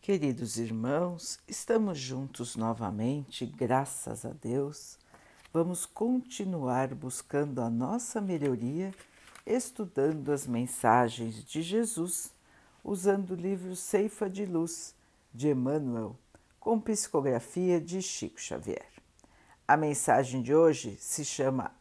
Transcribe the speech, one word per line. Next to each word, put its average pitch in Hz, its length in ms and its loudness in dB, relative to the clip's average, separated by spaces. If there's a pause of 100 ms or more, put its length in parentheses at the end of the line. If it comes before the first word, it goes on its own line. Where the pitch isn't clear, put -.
Queridos 131 540 0
irmãos, 135 800 -2 (100)
estamos 214 500 0
juntos 131 580 -6
novamente, 113 880 -2
graças 127 800 -2
a - 80 -8
Deus. 139 640 -6 (520)
Vamos 170 360 0
continuar 175 1080 -2
buscando 127 680 -2
a 117 80 0
nossa 165 500 -2
melhoria, 151 720 -2 (540)
estudando 156 840 0
as 135 160 0
mensagens 120 960 2
de - 200 -6
Jesus, 180 720 -2 (500)
usando 196 460 0
o 185 40 -2
livro 185 400 -4
Ceifa 208 540 0
de 190 160 -4
Luz, 170 500 -2 (380)
de 131 160 0
Emmanuel, 127 680 0 (460)
com 226 180 2
psicografia 175 1000 0
de 175 220 -6
Chico - 360 -8
Xavier. - 520 -6 (760)
A 147 80 8
mensagem 135 680 4
de 127 120 2
hoje 151 460 6
se - 240 -4
chama 131 560 -2